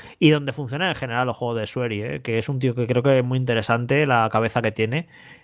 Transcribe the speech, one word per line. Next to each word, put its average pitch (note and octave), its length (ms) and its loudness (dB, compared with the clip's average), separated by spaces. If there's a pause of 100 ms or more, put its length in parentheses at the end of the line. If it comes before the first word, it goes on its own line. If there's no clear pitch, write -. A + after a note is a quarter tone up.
(180)
y D3+ 140 6
donde C#3+ 200 0
funciona D3 380 -4
en D3+ 60 -2
general B2 320 -2
los A#2 100 -2
juegos A#2+ 220 -2
de G#2+ 80 -4
Sueri, A2+ 340 -4
¿eh? C3+ 220 -6
Que A2+ 160 -2
es A2 100 -4
un C3+ 80 -2
tío B2+ 160 0
que A#2+ 140 0
creo B2 160 2
que C3+ 160 4
es B2 60 2
muy B2+ 120 -2
interesante A#2+ 680 0
la A#2+ 240 4
cabeza A2+ 320 0
que A2 80 0
tiene. A2+ 360 -2 (360)